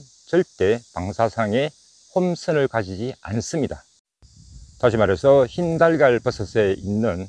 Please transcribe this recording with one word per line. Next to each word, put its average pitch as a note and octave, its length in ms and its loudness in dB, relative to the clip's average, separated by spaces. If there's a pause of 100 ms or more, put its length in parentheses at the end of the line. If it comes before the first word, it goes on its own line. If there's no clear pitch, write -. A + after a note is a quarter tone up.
(260)
절대 E3 560 0 (100)
방사상의 A2 800 -2 (440)
홈선을 F3 540 -2
가지지 G#2 540 -6
않습니다. A2 600 -6 (960)
다시 A#2 180 2
말해서 A#2+ 500 4
흰 E3 320 -4
달걀 D3 420 4
버섯에 G#2 540 0
있는 G2 540 -4